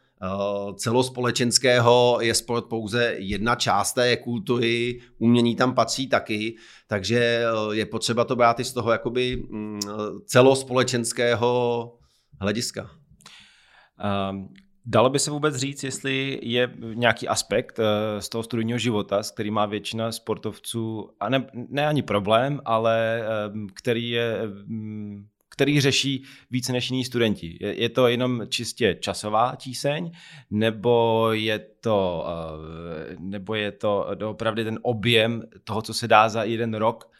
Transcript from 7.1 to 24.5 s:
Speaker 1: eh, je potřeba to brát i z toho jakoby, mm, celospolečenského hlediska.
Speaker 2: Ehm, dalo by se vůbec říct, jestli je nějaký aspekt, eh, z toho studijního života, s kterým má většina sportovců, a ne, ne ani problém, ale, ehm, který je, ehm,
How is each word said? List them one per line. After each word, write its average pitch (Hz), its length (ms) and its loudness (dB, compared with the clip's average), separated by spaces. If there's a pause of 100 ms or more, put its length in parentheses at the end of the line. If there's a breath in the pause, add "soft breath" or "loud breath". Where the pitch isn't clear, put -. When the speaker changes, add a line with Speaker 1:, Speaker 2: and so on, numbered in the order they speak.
Speaker 1:
eh, 117 560 0
je 107 100 0
potřeba 113 380 -2
to 120 120 -2
brát 120 240 4
i 127 40 -4
z 113 100 -8
toho 117 180 0
jakoby, 123 580 -2
mm, 107 300 -10 (460)
celospolečenského 120 1700 2 (480)
hlediska. 104 480 -4 (1080 loud breath)
Speaker 2:
Ehm, 98 480 -4 (380)
dalo 120 240 4
by 139 100 0
se 147 120 -2
vůbec 147 240 0
říct, 139 280 -6
jestli 135 580 -4
je 123 320 0 (200)
nějaký 117 340 2
aspekt, - 520 -2
eh, 107 420 0
z - 80 -12
toho 113 140 -4
studijního 113 360 -2
života, 104 440 0
s - 80 -10
kterým 107 220 -6
má 104 120 2
většina 110 460 -4
sportovců, 110 1000 -6 (100)
a 104 100 -4
ne, 131 240 0
ne 127 340 -2
ani 151 140 2
problém, 110 640 0
ale, 113 560 0 (240)
ehm, 104 280 -8
který 117 360 -2
je, 117 340 0
ehm, 104 800 -10 (240)